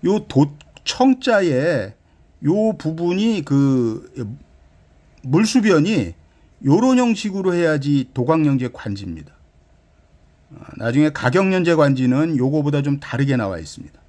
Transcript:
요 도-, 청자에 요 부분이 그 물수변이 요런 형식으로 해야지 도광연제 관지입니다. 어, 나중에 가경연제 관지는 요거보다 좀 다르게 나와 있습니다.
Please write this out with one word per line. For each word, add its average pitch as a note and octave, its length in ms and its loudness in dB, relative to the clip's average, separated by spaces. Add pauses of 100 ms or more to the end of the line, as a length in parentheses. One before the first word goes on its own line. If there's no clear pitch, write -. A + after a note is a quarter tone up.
요 G#3 220 0
도-, C#3+ 300 0 (280)
청자에 E3+ 1080 0 (500)
요 G#3 340 2
부분이 F3 640 -2
그 C3+ 680 0 (1120)
물수변이 F3 920 2 (500)
요런 A#3+ 340 4
형식으로 G3 560 0
해야지 D3 600 0
도광연제 C3+ 580 0
관지입니다. F#2 640 -12 (1160)
어, - 120 -20 (120)
나중에 C3+ 340 0
가경연제 F3 640 0
관지는 C#3 640 2
요거보다 C#3+ 460 0
좀 C#3+ 160 -2
다르게 C#3 380 -2
나와 G2 220 -4
있습니다. - 400 -18 (100)